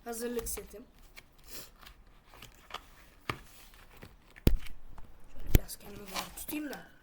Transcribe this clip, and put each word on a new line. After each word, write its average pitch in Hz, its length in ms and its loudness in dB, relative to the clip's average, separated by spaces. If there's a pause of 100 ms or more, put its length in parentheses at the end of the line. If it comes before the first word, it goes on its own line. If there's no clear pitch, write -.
hazırlık 233 440 -2
setim. 208 360 -8 (4000)
Şöyle - 220 4
biraz - 220 8
kendime 202 300 -12
doğru 185 300 -6
tutayım 302 340 -4
da. 185 160 -10 (160)